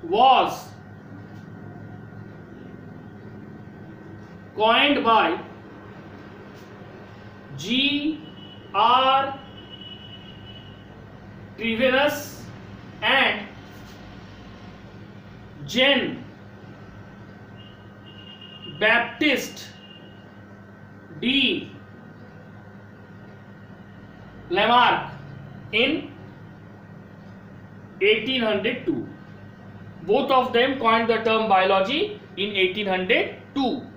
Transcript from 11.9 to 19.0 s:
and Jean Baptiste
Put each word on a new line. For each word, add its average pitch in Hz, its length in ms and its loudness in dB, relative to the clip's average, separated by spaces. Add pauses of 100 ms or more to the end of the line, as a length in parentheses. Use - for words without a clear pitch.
and 240 460 4 (2250)
Jean 254 600 4 (2500)
Baptiste 226 840 2 (1600)